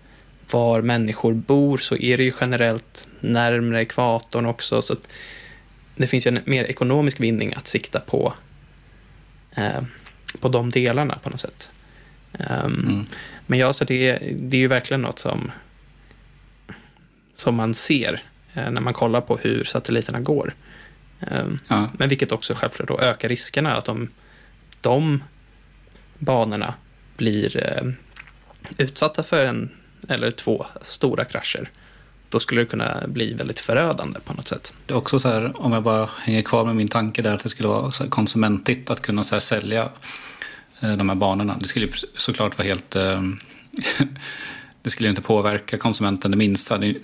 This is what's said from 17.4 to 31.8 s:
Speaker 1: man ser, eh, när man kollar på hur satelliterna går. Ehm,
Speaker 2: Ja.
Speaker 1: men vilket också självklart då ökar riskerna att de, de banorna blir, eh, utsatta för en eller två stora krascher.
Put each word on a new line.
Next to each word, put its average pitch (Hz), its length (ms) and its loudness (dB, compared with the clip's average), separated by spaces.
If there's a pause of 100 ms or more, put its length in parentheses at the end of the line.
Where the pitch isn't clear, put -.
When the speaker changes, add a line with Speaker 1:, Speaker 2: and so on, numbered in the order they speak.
Speaker 1:
man 113 200 0
ser, - 480 0 (320)
eh, - 160 -4
när 120 100 -2
man 120 140 0
kollar 117 260 4
på - 160 0
hur - 280 0
satelliterna 120 560 -2
går. 143 340 0 (680)
Ehm, - 360 -4 (120)
Speaker 2:
Ja. 107 300 2
Speaker 1:
men 135 100 2
vilket 139 240 2
också - 220 -2
självklart - 340 -4
då - 120 -2
ökar 120 280 2
riskerna 139 480 0
att - 80 -4
de, 120 240 -4 (720)
de 139 420 2 (960)
banorna 110 560 0 (420)
blir, 104 400 2
eh, - 340 -2 (880)
utsatta 156 440 0
för 156 220 4
en 117 260 -2 (380)
eller 117 220 0
två 110 360 -2 (160)
stora - 420 0
krascher. - 460 -6 (580)